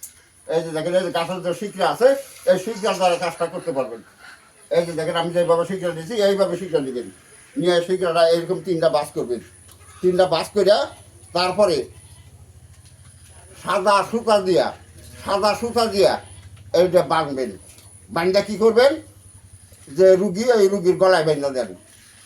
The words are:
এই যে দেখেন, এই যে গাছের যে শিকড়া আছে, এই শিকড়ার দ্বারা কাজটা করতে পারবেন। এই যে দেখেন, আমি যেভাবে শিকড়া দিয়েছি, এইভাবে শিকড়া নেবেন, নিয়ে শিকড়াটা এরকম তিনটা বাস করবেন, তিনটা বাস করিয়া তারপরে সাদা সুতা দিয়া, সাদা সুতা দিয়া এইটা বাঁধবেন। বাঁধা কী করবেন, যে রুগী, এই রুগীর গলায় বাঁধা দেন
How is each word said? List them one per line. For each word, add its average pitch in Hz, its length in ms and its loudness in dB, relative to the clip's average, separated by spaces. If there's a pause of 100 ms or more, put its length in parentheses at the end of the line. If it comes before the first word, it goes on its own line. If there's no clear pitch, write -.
(540)
এই 165 100 0
যে 165 120 -10
দেখেন, 160 220 -4
এই 180 80 0
যে 165 120 -6
গাছের 175 260 -6
যে 269 60 -2 (100)
শিকড়া 190 320 -4
আছে, 220 160 2 (420)
এই 190 140 2
শিকড়ার 202 360 -4
দ্বারা 180 240 2
কাজটা 170 300 -6
করতে 165 220 -8
পারবেন। 113 240 -6 (760)
এই 175 100 4
যে 170 120 -10
দেখেন, 160 240 -4
আমি 175 140 -4
যেভাবে 170 340 2
শিকড়া 180 260 -4
দিয়েছি, 165 180 -10 (140)
এইভাবে 190 320 0
শিকড়া 165 260 -2
নেবেন, 120 200 -8 (500)
নিয়ে 175 200 2 (100)
শিকড়াটা 180 360 0 (120)
এরকম 170 320 -2
তিনটা 165 300 0
বাস 147 200 -2
করবেন, 120 240 -4 (640)
তিনটা 180 220 2 (100)
বাস 160 120 -2 (100)
করিয়া 202 220 4 (580)
তারপরে 180 400 0 (1900)
সাদা 196 340 2 (140)
সুতা 220 260 0 (120)
দিয়া, 160 180 2 (560)
সাদা 202 280 0 (100)
সুতা 233 240 -2 (100)
দিয়া 180 180 4 (680)
এইটা 180 200 4 (120)
বাঁধবেন। 139 380 -2 (680)
বাঁধা 185 320 2
কী 214 140 -6
করবেন, 226 300 6 (960)
যে 160 180 4 (140)
রুগী, 202 240 -2 (160)
এই 196 120 6
রুগীর 180 300 0
গলায় 180 260 4
বাঁধা 139 280 -2
দেন 113 140 -4 (560)